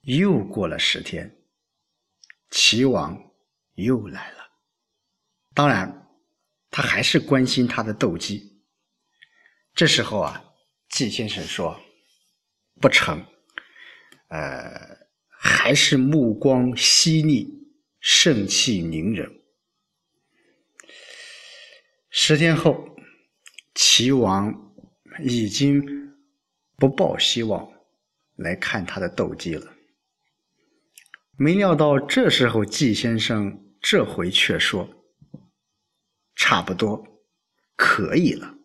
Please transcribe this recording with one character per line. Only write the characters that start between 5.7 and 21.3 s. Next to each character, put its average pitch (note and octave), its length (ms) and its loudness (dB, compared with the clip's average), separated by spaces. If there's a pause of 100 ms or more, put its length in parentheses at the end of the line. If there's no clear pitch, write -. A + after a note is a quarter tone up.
他 - 120 -6
还 - 200 -2
是 - 180 2
关 C3 260 2
心 B2 220 0
他 A#2 140 -4
的 G#2+ 100 -6
斗 G#2 240 -2
鸡。 - 480 -10 (1080)
这 E3+ 120 4
时 - 160 2
候 G#2 180 -4
啊， - 340 -8 (340)
季 B2+ 220 -4
先 G#2+ 180 -6
生 F#2+ 160 -8
说 E2 340 -8 (1000)
：“不 - 80 4
成， - 340 0 (1040)
呃， - 760 -12 (220)
还 - 460 0
是 C#3+ 240 2
目 C3 340 4
光 B2 420 2
犀 D#3+ 460 4
利， - 560 -2 (240)
盛 A2 480 2
气 G#2 320 0
凌 E2 340 -4
人。” - 160 -8 (2750)